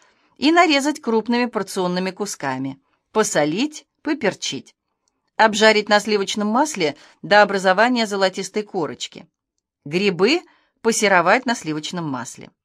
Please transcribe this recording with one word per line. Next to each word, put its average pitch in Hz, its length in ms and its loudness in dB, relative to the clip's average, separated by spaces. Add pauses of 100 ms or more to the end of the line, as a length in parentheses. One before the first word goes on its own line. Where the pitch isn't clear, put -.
(360)
и 294 160 2
нарезать 302 480 2
крупными 233 460 -2
порционными 185 640 -4
кусками, 135 680 -8 (320)
посолить, 202 760 -2 (160)
поперчить. 190 720 -6 (600)
Обжарить 214 520 4
на 208 100 4
сливочном 208 500 -2
масле 214 480 -2 (260)
до 196 180 4
образования 202 680 2
золотистой 196 580 -2
корочки. - 600 -8 (600)
Грибы 190 560 0 (400)
пассеровать 202 640 2
на 202 80 -2
сливочном 156 500 -8
масле. 127 460 -10 (140)